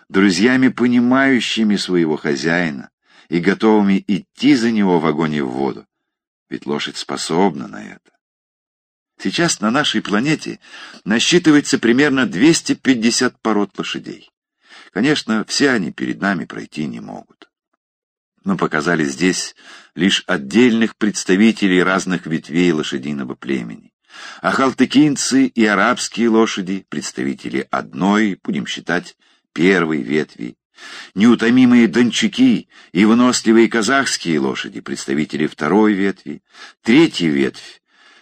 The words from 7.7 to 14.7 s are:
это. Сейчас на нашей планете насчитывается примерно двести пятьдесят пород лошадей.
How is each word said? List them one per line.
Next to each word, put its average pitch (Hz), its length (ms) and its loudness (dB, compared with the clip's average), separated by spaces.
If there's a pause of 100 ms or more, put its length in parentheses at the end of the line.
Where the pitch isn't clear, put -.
это. - 280 -20 (1040)
Сейчас - 420 -4
на 107 120 -2
нашей 123 280 -2
планете 117 600 -4 (440)
насчитывается 147 760 2
примерно 131 460 2
двести 131 500 2
пятьдесят 120 680 0
пород 104 340 -2
лошадей. - 540 -12 (600)